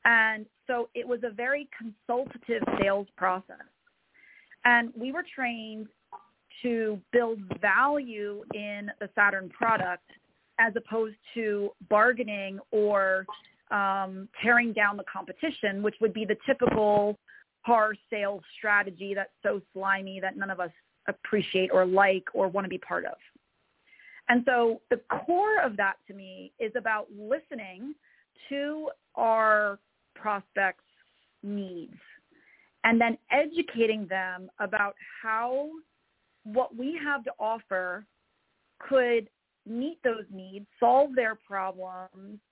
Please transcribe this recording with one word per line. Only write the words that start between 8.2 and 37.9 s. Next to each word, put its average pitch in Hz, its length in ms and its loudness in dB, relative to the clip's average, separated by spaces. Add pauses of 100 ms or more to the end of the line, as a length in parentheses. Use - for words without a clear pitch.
in 208 360 -8 (100)
the 202 160 -8
Saturn 196 340 2
product 202 600 -2 (500)
as 226 160 4
opposed 220 400 -4 (180)
to 208 360 -2 (200)
bargaining 208 680 2 (120)
or, 196 540 2 (440)
um, 196 580 -2 (140)
tearing 233 320 4
down 202 240 2
the 190 60 -10
competition, 196 800 -4
which 208 180 0
would 214 120 2
be 220 120 -4
the 180 200 -2
typical 208 720 4 (480)
car 214 280 4 (160)
sales 202 320 -2 (160)
strategy 196 560 0
that's 190 200 -4 (100)
so 202 180 0 (120)
slimy 190 460 -2
that 190 180 -4
none 196 120 -4
of 185 100 -6
us 175 120 -4 (360)
appreciate 190 640 0
or 185 140 6
like 190 380 4 (100)
or 196 140 2
wanna 190 220 -2
be 185 80 -6
part 175 280 -6
of. - 120 -10 (1120)
And 240 160 4
so 240 440 2
the 240 80 2 (280)
core 403 360 2
of 214 160 -2
that 196 200 0 (100)
to 196 60 -18
me 185 460 -18
is 220 160 -4
about 214 360 -4
listening 214 840 -8 (560)
to 294 400 -6 (260)
our 214 640 4 (360)
prospects' 196 680 -2 (600)
needs 196 500 -8 (920)
and 226 160 6
then 233 180 2 (140)
educating 233 760 2
them 185 420 -6 (100)
about 202 360 -2 (260)
how 240 480 -2 (720)
what 226 320 -2
we 277 280 -6
have 285 220 -2
to 269 140 -6
offer 208 680 -4 (720)